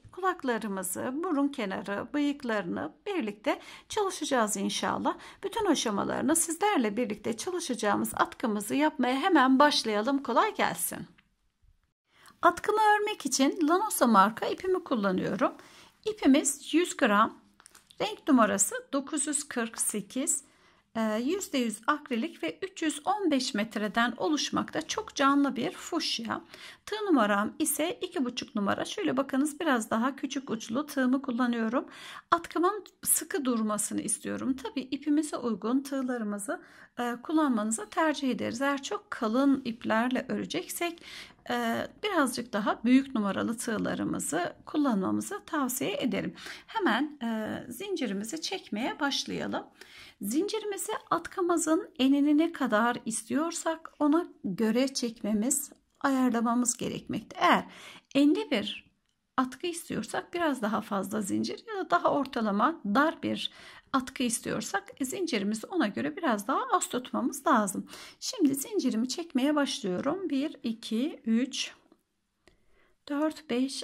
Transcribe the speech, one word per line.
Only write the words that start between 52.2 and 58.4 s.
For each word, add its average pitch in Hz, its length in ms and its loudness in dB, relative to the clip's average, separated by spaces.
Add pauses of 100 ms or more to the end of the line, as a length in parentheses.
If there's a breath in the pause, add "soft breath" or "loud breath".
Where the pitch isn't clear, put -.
ne 330 140 4
kadar 240 540 0
istiyorsak 320 920 -4
ona 302 280 4 (160)
göre 220 440 2
çekmemiz, 226 840 -2 (300)
ayarlamamız 240 760 2
gerekmekte. - 600 -6
Eğer 285 260 6 (500 loud breath)
enli 311 360 4